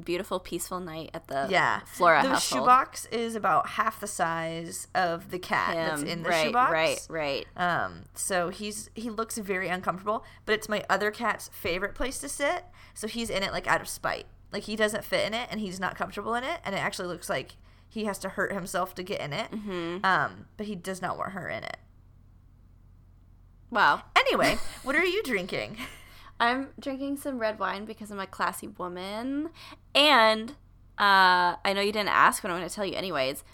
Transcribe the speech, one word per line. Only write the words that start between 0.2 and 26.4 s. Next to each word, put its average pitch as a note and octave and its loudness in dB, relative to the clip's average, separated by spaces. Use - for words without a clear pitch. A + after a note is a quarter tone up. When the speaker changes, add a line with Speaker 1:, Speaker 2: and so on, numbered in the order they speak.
Speaker 1:
peaceful F#3 -8
night D#3+ -10
at - -12
the C#3 -2
Speaker 2:
Yeah. C3+ 4
Speaker 1:
Flora E3 6
Speaker 2:
The - 4
Speaker 1:
household. - 2
Speaker 2:
shoebox - 4
is A#3 -4
about G3 2
half A3 -2
the G3+ -10
size E3 -4
of F3 0
the F3+ -4
cat D#3+ 0
that's D#3+ -2
Speaker 1:
Him. - -4
Speaker 2:
in E3+ -4
the E3 -2
Speaker 1:
Right, E3 4
Speaker 2:
shoebox. B3 4
Speaker 1:
right, D#3 2
right. D3 -4
Speaker 2:
Um, G#2+ -2
so F3+ -2
he's, G#3 -10
he A3+ -8
looks A3+ -6
very F#3+ -2
uncomfortable, F#3 -2
but A3 2
it's G#3+ -4
my G#3 -2
other G#3 2
cat's G#3+ -4
favorite F#3+ -4
place B3+ -4
to C#4 -10
sit, C#4+ -2
so - -10
he's A3+ -4
in F#3+ -2
it, G3 -2
like, F#3 -4
out - 2
of - -12
spite. D#2 -4
Like, G#3 -6
he G#3+ -6
doesn't G#3+ 0
fit D#3 0
in G3+ -4
it, A#3 -6
and G#3+ -6
he's F#3+ -6
not - -4
comfortable G#3 -6
in A#3+ -4
it, D#4+ -6
and G3 -6
it F3+ -2
actually F3+ -4
looks F3+ -8
like C#3+ -4
he G#3+ -4
has G3 -4
to F#3+ -6
hurt F#3+ -2
himself F#3 -4
to F#3 -8
get F#3 -6
in D3 -6
it. G3+ -6
Speaker 1:
Mm-hmm. F#3 -6
Speaker 2:
Um, C3+ 2
but G#3+ -8
he G#3 -8
does F3+ -8
not D#3+ -4
want - -4
her F#3 -8
in G2+ -6
it. - -10
Speaker 1:
Wow. F#3 6
Speaker 2:
Anyway, F#4+ 4
Speaker 1:
<laughs> - -14
Speaker 2:
what B3+ -2
are E4 4
you F#4+ 0
drinking? F#3 -4
Speaker 1:
I'm C4 2